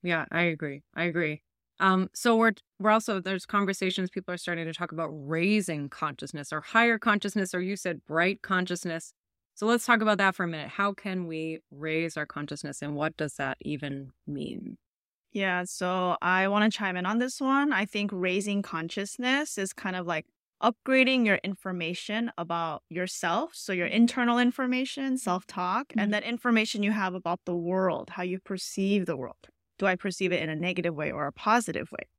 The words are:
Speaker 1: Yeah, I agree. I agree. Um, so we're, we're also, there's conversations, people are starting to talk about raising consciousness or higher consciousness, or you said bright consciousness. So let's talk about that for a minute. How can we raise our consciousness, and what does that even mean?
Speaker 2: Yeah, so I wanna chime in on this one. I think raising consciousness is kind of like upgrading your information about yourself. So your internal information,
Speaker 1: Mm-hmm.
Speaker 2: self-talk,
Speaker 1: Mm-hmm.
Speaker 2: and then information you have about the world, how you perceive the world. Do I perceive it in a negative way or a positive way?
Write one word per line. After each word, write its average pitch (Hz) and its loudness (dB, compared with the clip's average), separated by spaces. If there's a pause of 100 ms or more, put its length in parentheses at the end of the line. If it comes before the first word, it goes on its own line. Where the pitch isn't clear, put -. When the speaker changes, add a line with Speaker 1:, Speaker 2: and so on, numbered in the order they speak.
Speaker 1:
Yeah, 170 0
I 170 2
agree. 147 -2 (100)
I 170 -2
agree. 156 -2 (380)
Um, 185 4
so 233 4
we're, 226 6 (260)
we're 214 4
also, 214 2
there's 185 -4
conversations, 190 0
people 185 -6
are 175 -6
starting 170 -4
to 160 -6
talk 175 -8
about 160 -4
raising 160 0
consciousness 143 -6
or 156 -2
higher 233 4
consciousness, 208 2
or 180 0
you 190 -2
said 180 -6
bright 170 2
consciousness. 180 -2 (440)
So 208 -2
let's 233 4
talk 233 6
about 214 4
that 190 4
for 185 0
a 170 -2
minute. 156 -8
How 202 0
can 185 -4
we 160 -4 (140)
raise 156 -2
our 151 -4
consciousness, 147 -8
and 147 -4
what 156 -2
does 147 -4
that 135 -4
even 139 -6 (160)
mean? - -8 (540)
Speaker 2:
Yeah, 180 0
so 180 0
I 185 4
wanna 208 4
chime 190 -2
in 180 -2
on 220 0
this 254 -2
one. 277 2
I 202 2
think 208 -2
raising 196 0
consciousness 202 -2
is 196 -4
kind 185 -6
of 180 -4
like 160 -2 (360)
upgrading 254 4
your 202 6
information 185 -4
about 170 -4
yourself. 180 -2
So - -6
your 175 0
internal 240 4
information, 254 0
Speaker 1:
Mm-hmm. 262 0
Speaker 2:
self-talk, 185 -2
Speaker 1:
Mm-hmm. - -2
Speaker 2:
and 208 2
then 202 0
information 226 2
you 202 2
have 190 0
about 175 -4
the 175 -2
world, 175 0
how 190 -6
you 185 -2
perceive 196 0
the 156 -2
world. - -10 (300)
Do 196 0
I 185 2
perceive 185 -2
it 180 2
in 160 -4
a 156 -4
negative 170 -2
way 147 -4
or 147 -4
a 143 -6
positive - 0
way? - -10 (120)